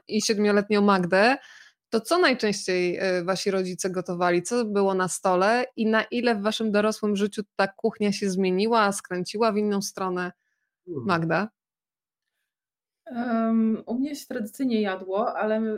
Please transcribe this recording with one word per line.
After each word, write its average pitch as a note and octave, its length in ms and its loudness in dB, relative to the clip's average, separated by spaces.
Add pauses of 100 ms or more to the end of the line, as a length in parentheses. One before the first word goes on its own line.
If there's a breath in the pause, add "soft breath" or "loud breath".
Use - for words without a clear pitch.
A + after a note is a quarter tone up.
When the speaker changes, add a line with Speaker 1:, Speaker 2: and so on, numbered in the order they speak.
Speaker 1:
i G#3+ 140 0
siedmioletnią G#3 600 2
Magdę, G3+ 560 4 (520 loud breath)
to A3+ 120 -2
co E4 180 0
najczęściej, G3+ 800 0
e, F3+ 260 -2
wasi F#3 280 -2
rodzice F#3 380 -4
gotowali? F3 540 0
Co A#3+ 220 -2
było G3+ 280 0
na F#3 140 0
stole G3 580 2 (100)
i A3+ 100 -2
na A3 180 2
ile A#3+ 320 0
w G3+ 60 -4
waszym A3 300 -2
dorosłym G#3 440 0
życiu G#3 260 -2 (140)
ta G3 120 2
kuchnia G#3 440 -2
się G3+ 180 -2
zmieniła, G3 600 2
skręciła G3 600 -2
w G3+ 60 -2
inną G#3 240 0
stronę? F3+ 500 -6 (540)
Speaker 2:
Hmm. C#3 200 -8
Speaker 1:
Magda? E3 440 0 (1600)
Speaker 3:
Em, A3+ 800 0
u A3 80 -6
mnie C4+ 220 -2
się - 120 -14
tradycyjnie A#3+ 540 -2
jadło, F#3+ 540 -2
ale, G#3+ 200 0 (220)